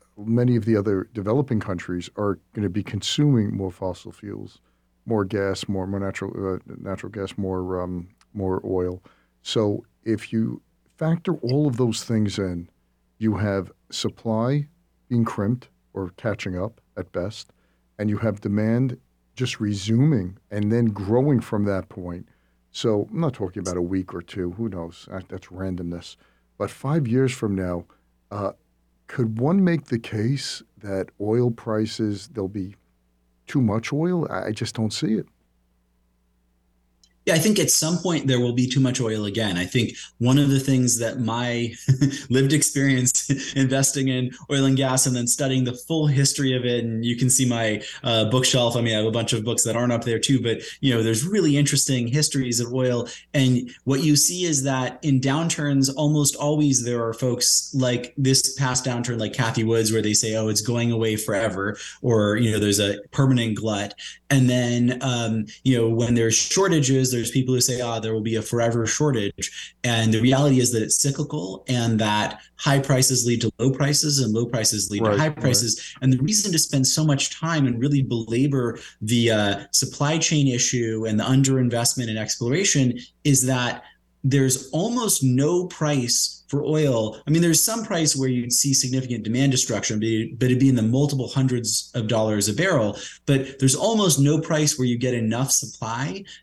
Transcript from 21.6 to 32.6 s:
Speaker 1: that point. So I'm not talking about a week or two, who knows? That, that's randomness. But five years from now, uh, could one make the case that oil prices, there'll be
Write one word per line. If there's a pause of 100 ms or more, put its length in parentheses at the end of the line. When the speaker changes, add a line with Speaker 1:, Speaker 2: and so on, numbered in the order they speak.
Speaker 1:
that
point. (440)
So
I'm
not
talking
about
a
week
or
two,
who
knows?
That,
that's
randomness. (400)
But
five
years
from
now, (460)
uh, (540)
could
one
make
the
case (160)
that (100)
oil
prices,
there'll
be (720)